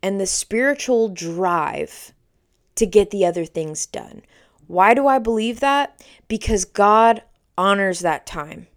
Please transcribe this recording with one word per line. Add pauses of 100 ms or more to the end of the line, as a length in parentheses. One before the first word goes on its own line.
and
the
spiritual
drive (640)
to
get
the
other
things
done. (440)
Why
do
I
believe
that? (280)
Because
God (360)
honors
that
time.